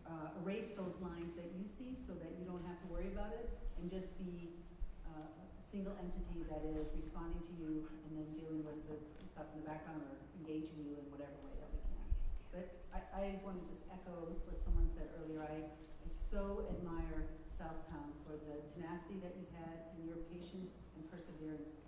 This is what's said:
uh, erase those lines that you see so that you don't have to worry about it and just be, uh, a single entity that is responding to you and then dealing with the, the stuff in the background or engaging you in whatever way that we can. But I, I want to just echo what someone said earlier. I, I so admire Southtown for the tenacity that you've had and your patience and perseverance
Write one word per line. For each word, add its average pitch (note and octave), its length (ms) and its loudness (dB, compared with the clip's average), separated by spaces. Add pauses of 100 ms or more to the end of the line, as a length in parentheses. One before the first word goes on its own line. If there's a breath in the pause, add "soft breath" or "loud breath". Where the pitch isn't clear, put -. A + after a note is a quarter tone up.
uh, D#3+ 400 -4
erase G3+ 320 2
those F#3 240 0
lines E3+ 380 -2
that F3 180 -4
you F#3+ 80 -2
see B3+ 400 -6
so F#3+ 140 -6
that E3 180 -4
you F3+ 80 -4
don't F3+ 240 -2
have F3 140 -4
to F3+ 100 -6
worry F3 160 4
about G3+ 240 2
it - 160 0 (320)
and F3 80 2
just F#3 320 0
be, F3 320 -2 (640)
uh, D#3 160 -4
a F3 340 -10
single F#3+ 320 0
entity F3 540 2
that D3+ 100 2 (160)
is D#3 160 2
responding E3 480 2
to E3+ 160 -4
you D#3 320 2 (160)
and D#3 80 -6
then D#3 240 -2
dealing D#3+ 300 0
with D3+ 240 -4
the, D3+ 100 -2
the - 320 -10
stuff D3+ 240 -6
in D#3 80 -4
the - 60 -4
background D#3 340 -4
or C3+ 80 -6 (300)
engaging D#3 400 0
you C#3+ 160 -2
in C#3+ 100 -6
whatever C#3+ 240 -6 (140)
way - 100 -6
that - 160 -2
we - 160 4
can. - 160 4 (480)
But F#3 140 -2 (260)
I, F#3+ 80 4 (160)
I G3 60 4 (180)
want F#3+ 220 -2
to - 80 -4
just - 180 -8
echo F3 400 -4
what - 320 -2
someone - 320 12
said - 160 0 (140)
earlier. D#3 180 0
I, D#3 240 0
I - 440 -6 (260)
so G3+ 340 4
admire E3 560 2 (320)
Southtown D#3 560 -2 (140)
for D3+ 100 -4
the D3+ 240 -4 (160)
tenacity F3 480 -2
that F3+ 140 -4
you've E3 180 -6
had E3 400 -6
and E3 80 -6
your E3 240 -2
patience F3 460 -4 (240)
and D#3+ 100 -6
perseverance D#3 640 -6 (180)